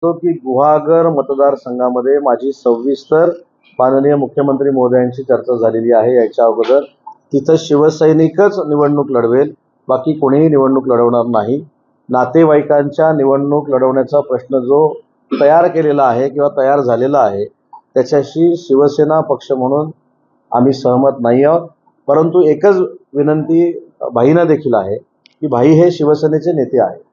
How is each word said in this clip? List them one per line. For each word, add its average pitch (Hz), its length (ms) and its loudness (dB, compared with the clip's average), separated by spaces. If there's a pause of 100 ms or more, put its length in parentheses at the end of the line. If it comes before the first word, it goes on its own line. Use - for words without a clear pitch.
तो 170 120 0
की 170 200 -4
गुहागर 147 760 0
मतदारसंघामध्ये 131 1080 -2
माझी 127 340 -2
सविस्तर 135 760 -2 (480)
माननीय 135 380 2
मुख्यमंत्री 139 540 -2
महोदयांची 123 520 0
चर्चा 123 340 -2
झालेली 113 360 0
आहे. 117 240 2
याच्या 117 280 0
अगोदर 117 380 2 (500)
तिथं 143 260 2
शिवसैनिकच 160 1000 0
निवडणूक 147 500 -2
लढवेल, 127 420 0 (360)
बाकी 131 260 -2
कोणीही 147 340 2
निवडणूक 135 400 0
लढवणार 120 400 0
नाही. 117 300 -2 (500)
नातेवाईकांच्या 147 1040 0
निवडणूक 143 580 0
लढवण्याचा 131 520 0
प्रश्न 127 380 -4
जो 143 280 2 (420)
तयार 160 380 2
केलेला 147 360 0
आहे 127 240 0
किंवा 143 280 -2
तयार 143 240 0
झालेला 127 400 0
आहे 101 240 0
त्याच्याशी 147 1120 -2
शिवसेना 147 640 0
पक्ष - 300 -6
म्हणून 139 380 -2 (640)
आम्ही 123 200 2
सहमत 131 480 0
नाही 120 240 2
आहोत. 165 240 0 (400)
परंतु 160 340 2
एकच 156 340 2 (380)
विनंती 156 580 0 (400)
भाईंना 143 320 2
देखील 151 300 0
आहे 101 220 -2
की - 500 -14
भाई 131 240 2
हे 165 200 4
शिवसेनेचे 156 640 -2
नेते 127 280 -2
आहेत. 92 200 -4 (120)